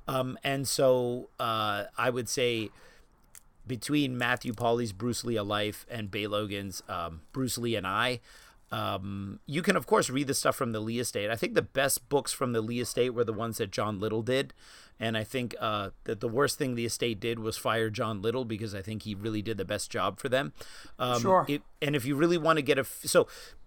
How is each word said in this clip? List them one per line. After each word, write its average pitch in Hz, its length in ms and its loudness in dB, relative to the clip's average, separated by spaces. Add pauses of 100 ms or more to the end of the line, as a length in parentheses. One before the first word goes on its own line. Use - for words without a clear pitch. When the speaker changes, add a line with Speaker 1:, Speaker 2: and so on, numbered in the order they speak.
Speaker 1:
Um, 127 380 0
and 139 240 0
so, 127 640 4 (100)
uh, 107 440 0 (120)
I 123 140 2
would 120 180 -2
say 117 420 0 (960)
between 131 500 0
Matthew 123 380 0
Polly's 120 380 2
Bruce 113 320 -2
Lee, 117 120 0
A 104 60 0
Life 104 480 -2
and 107 200 -6
Bay 104 160 -2
Logan's, 101 600 -4
um, 85 320 -6 (120)
Bruce 131 260 -2
Lee 117 180 0
and 95 100 -2
I, 117 340 0 (520)
um, 101 760 -4
you 151 160 -4
can, 190 140 4
of 139 100 -4
course, 208 220 4
read 131 180 0
the 135 80 0
stuff - 220 2
from 120 160 -2
the 110 80 -2
Lee 113 180 -2
estate. 107 320 -2
I 113 60 -2
think 214 180 -2
the 165 80 4
best 135 460 0
books 143 240 0
from 127 200 -2
the 113 100 2
Lee 120 180 -2
estate 123 300 2
were 117 140 2
the 110 80 -2
ones 110 260 -4
that 107 120 -2
John 107 300 -2
Little 110 220 0
did. 131 300 0 (480)
And 113 160 0
I 110 80 0
think, 123 360 -4
uh, 104 300 0 (140)
that 107 160 -4
the 120 80 0
worst 135 300 2
thing 131 160 0
the 117 100 -2
estate 113 360 -2
did 117 180 -2
was 110 180 -4
fire 113 320 2
John 110 320 -2
Little, 117 240 0
because 107 300 -6
I 95 80 -8
think 107 200 -8
he 107 120 -6
really 107 280 -2
did 104 160 -4
the 95 60 -2
best 98 260 -4
job 95 280 0
for - 100 -4
them. 139 240 0 (460)
Um, 123 220 2
Speaker 2:
Sure. 180 280 6
Speaker 1:
it, 147 140 0 (180)
and 147 140 2
if 123 100 2
you 139 120 0
really 170 220 4
wanna 156 240 4
get 131 160 4
a 135 40 4
f-, - 220 -8
so 147 220 6 (400)